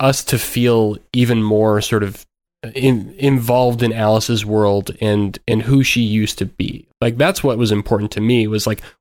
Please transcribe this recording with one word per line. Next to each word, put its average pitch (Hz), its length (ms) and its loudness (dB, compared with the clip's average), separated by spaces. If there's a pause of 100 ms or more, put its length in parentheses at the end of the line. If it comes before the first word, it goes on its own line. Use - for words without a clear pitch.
us 135 240 0
to 127 140 -2
feel 113 580 0 (160)
even 120 300 2
more 107 400 2
sort 107 200 0
of 98 220 -8 (500)
in, 131 440 0
involved 123 640 2
in 113 100 0
Alice's 110 540 0
world 104 440 0 (120)
and, 104 440 -2
and 113 140 0
who 131 220 2
she 123 180 0
used 107 380 -2
to - 80 -4
be. - 420 -10 (140)
Like, 120 160 -2
that's 165 260 0
what 123 140 0
was 113 140 2
important 104 400 -2
to 104 100 -4
me, 113 240 2
was, 107 200 -2
like, 107 140 -4 (200)